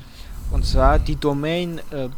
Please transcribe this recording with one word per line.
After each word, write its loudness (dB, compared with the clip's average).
Und 2
zwar 6
die 2
Domain, -2
äh, -6